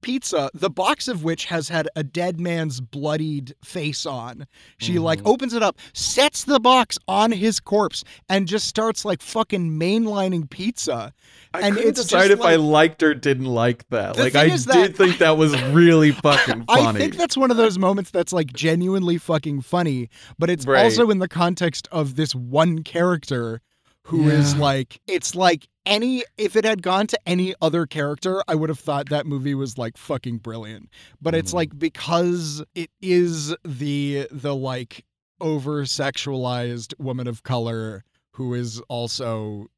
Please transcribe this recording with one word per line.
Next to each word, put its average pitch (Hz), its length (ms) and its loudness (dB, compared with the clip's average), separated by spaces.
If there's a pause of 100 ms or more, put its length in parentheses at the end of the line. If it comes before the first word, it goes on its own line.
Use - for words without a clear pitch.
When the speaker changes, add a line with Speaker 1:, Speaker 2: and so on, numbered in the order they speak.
Speaker 1:
pizza, 185 540 -4
the 185 140 -2
box 196 380 -2
of 190 160 -6
which 165 220 -4
has 160 240 -6
had 160 260 -4
a 156 80 -4
dead 170 360 -4
man's 165 420 -4
bloodied 147 720 -6 (100)
face 151 440 -8
on. 123 400 -12 (320)
She, 175 180 -2
like, 160 220 0
Speaker 2:
Mm-hmm. 202 80 -2
Speaker 1:
opens 247 260 2
it 233 80 0
up, 196 160 0 (160)
sets - 520 0
the 269 140 4
box 247 380 4 (100)
on 208 240 2
his 208 280 0
corpse, 202 440 -2 (240)
and 190 200 0
just 208 200 -2
starts, 220 380 -2
like, 208 160 -4
fucking 190 480 -2 (100)
mainlining 190 680 -2
pizza. 131 640 -6 (400)
Speaker 3:
I 175 80 -4
Speaker 1:
And 202 140 2
Speaker 3:
couldn't 226 160 4
Speaker 1:
it's 254 100 -4
Speaker 3:
decide 196 280 2
Speaker 1:
just, 202 100 8
Speaker 3:
if - 20 -6
I 165 140 6
Speaker 1:
like, 151 160 4
Speaker 3:
liked 160 320 4
or 156 100 4
didn't 131 320 -2
like 120 440 0
that. 101 260 -2
Speaker 1:
The - 80 2
Speaker 3:
Like, 262 100 2
Speaker 1:
thing - 160 8
Speaker 3:
I - 60 2
Speaker 1:
is 127 100 -2
Speaker 3:
did 359 280 6
Speaker 1:
that - 40 -16
Speaker 3:
think 180 220 4
that 160 180 6
was 156 160 4 (120)
really 156 480 8
fucking 139 520 2
Speaker 1:
<laughs> - 40 -10
I 240 140 6
Speaker 3:
funny. - 160 2
Speaker 1:
think 294 180 -2
that's 339 200 -2
one 262 140 2
of 233 60 2
those 220 200 4
moments 190 320 0
that's, 175 240 -2
like, 156 200 -2
genuinely 175 680 0
fucking 151 420 -4
funny, 139 480 -2 (300)
but 170 100 0
it's 160 160 -2
Speaker 3:
Right. 135 180 6
Speaker 1:
also 226 280 4
in 196 80 2
the 180 80 -2
context 175 640 -2
of 147 240 -4
this 151 180 -2
one 151 480 0
character 143 800 -2 (440)
who 147 240 2
is, 143 260 4
Speaker 3:
Yeah. 147 60 0
Speaker 1:
like, 135 440 -2
it's 185 300 -4
like 175 320 2 (180)
any, 240 380 0 (140)
if 214 180 -2
it 220 100 4
had 214 180 0
gone 190 240 2
to - 100 -4 (100)
any 180 340 0
other 160 240 0
character, 156 640 -4
I 165 80 0
would 156 140 -2
have 143 100 -6
thought 143 300 -4
that 147 180 -2
movie 143 280 -4
was, 131 220 -8
like, 117 200 -8
fucking 123 420 -8
brilliant. 110 500 -14 (320)
But 160 140 -2
it's, 165 140 0
Speaker 2:
Mm-hmm. 170 80 -2
Speaker 1:
like, 151 220 -4
because 165 840 -2 (120)
it 170 140 -8 (120)
is 175 600 0
the, 143 680 -4
the, 143 240 -6
like, 131 500 -8 (340)
over-sexualized 135 1600 -4
woman 127 280 -6
of 117 160 -10
color 113 600 -6 (300)
who 127 200 -6
is 120 360 -8
also 113 760 -8 (100)